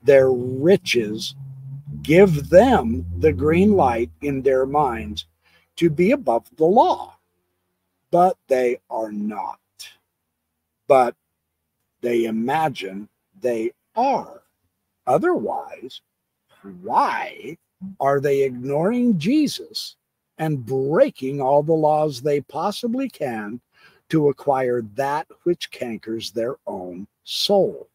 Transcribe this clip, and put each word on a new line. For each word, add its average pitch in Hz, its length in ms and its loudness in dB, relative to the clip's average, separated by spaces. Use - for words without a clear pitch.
Their 131 300 6
riches 123 1040 0
give 160 480 4
them 175 560 6
the 156 120 4
green 160 420 2
light 120 360 2
in 139 200 -4
their 131 240 2
minds 127 640 -2
to 170 160 2
be 175 180 2
above 185 480 0
the 156 80 2
law, 247 500 2
but 175 280 4
they 127 320 0
are 113 220 -6
not. 104 480 -8
But 127 260 4
they 120 240 -2
imagine 110 840 -4
they 117 340 -4
are. 247 460 -2
Otherwise, - 960 -4
why 156 800 -4
are 139 200 2
they 139 220 0
ignoring 156 760 0
Jesus - 760 -2
and 151 280 -4
breaking 135 720 0
all 143 240 2
the 156 80 -2
laws 151 500 0
they 147 200 0
possibly 226 680 -6
can 117 540 -8
to 151 180 2
acquire 131 540 -2
that 135 440 -4
which - 280 -4
cankers 110 640 -10
their 117 240 -6
own 90 400 -12
soul? - 720 -2